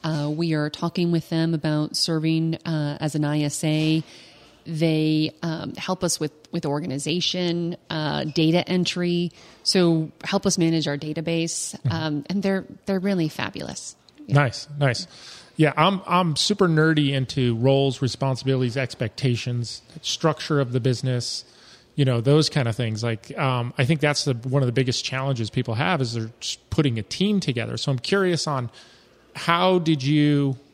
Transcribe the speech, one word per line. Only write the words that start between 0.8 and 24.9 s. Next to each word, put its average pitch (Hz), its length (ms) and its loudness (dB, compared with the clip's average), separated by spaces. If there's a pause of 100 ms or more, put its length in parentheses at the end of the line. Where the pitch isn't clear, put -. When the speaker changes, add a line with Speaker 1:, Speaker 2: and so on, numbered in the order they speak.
Speaker 1:
with 165 160 0
them 165 240 0
about 151 420 -2
serving, 160 600 0 (100)
uh, 147 360 -2
as 151 140 -2
an 151 120 0
I 151 160 0
S 147 220 -4
A. 156 380 2 (640)
They, 156 640 0 (120)
um, 160 320 -6
help 185 260 -6
us 170 160 -2
with, 151 140 -4 (180)
with 165 160 -4
organization, 170 1080 -2 (120)
uh, 147 360 -2
data 160 440 2
entry. 175 600 0 (320)
So 165 480 2 (140)
help 196 200 -2
us 196 140 2
manage 165 300 2
our 143 100 -4
database. 165 800 -4
Speaker 2:
Mm-hmm. - 160 -4
Speaker 1:
Um, 156 360 -2
and 190 140 -2
they're, 190 220 0 (220)
they're 196 120 0
really 180 300 0
fabulous. - 680 -8 (320)
Yeah. 123 80 0
Speaker 2:
Nice, 139 320 2 (100)
nice. 139 300 0 (480)
Yeah, 151 220 4
I'm, 180 280 4
I'm 175 300 2
super 202 320 2
nerdy 156 460 4
into 127 420 0
roles, 135 480 2
responsibilities, 131 760 -2
expectations, 120 1040 -4 (200)
structure - 580 0
of 123 120 -2
the 127 80 0
business, 123 640 -2 (500)
you 143 100 2
know, 123 160 2
those 143 300 4
kind 139 160 0
of 117 80 -2
things. 113 300 -4
Like, 117 340 -6
um, 127 400 -2
I 135 60 4
think 143 160 2
that's 147 240 2
the, 135 100 0
one 127 300 0
of - 20 2
the 120 60 0
biggest 123 320 0